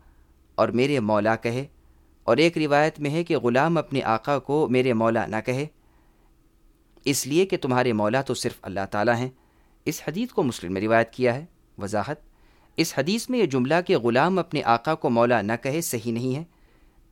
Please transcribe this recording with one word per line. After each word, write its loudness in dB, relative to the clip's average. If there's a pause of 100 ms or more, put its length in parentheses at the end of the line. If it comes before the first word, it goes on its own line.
(540)
اور 2
میرے 0
مولا 2
کہے، -6 (580)
اور 4
ایک 2
روایت 2
میں -2
ہے -2
کہ 0
غلام 2
اپنے -4
آقا 0
کو 0
میرے 2
مولا 0
نہ -6 (100)
کہے، -4 (1400)
اس -2
لیے 2
کہ -4
تمہارے 0
مولا 0
تو -4
صرف -6
اللہ -6
تعالیٰ 0
ہیں۔ -2 (560)
اس -6
حدیث -6
کو -2
مسلم -4
نے -2
روایت 2
کیا 0
ہے۔ -10 (340)
وضاحت، -4 (600)
اس -2
حدیث -2
میں -2
یہ 4
جملہ 0 (120)
کہ 2
غلام 2
اپنے -4
آقا 2
کو -2
مولا 4
نہ -2 (100)
کہے -4
صحیح -4
نہیں -4
ہے، -8 (680)